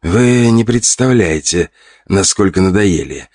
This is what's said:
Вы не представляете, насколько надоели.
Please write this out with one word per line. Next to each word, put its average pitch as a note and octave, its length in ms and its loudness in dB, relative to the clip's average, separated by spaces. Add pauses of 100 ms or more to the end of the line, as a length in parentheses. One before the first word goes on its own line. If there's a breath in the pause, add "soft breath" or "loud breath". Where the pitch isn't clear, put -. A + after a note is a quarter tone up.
Вы A#2+ 500 2
не A2+ 140 2
представляете, G#2+ 1040 -2 (400 soft breath)
насколько F#2+ 540 0
надоели. F2+ 720 -2